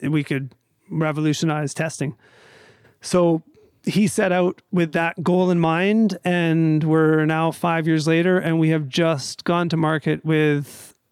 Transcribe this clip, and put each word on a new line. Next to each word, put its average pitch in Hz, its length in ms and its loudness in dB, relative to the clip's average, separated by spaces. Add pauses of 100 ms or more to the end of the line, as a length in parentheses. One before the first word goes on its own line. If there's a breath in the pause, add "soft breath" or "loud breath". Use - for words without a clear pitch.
we 147 240 -2
could 135 300 -6 (340)
revolutionize 156 840 -2
testing." 135 440 -6 (840 soft breath)
So 170 440 0 (420)
he 196 220 2
set 190 260 0
out 180 280 0 (120)
with 170 180 0
that 170 320 -2
goal 180 280 2
in 175 100 2
mind, 190 640 2
and 165 580 2
we're 156 420 2
now 160 260 0
five 165 360 -2
years 160 220 0
later, 170 300 2
and 165 200 0
we 160 120 2
have 156 180 -2
just 165 560 -2
gone 175 240 0
to 160 80 -2
market 156 480 -2
with 151 680 -2 (160)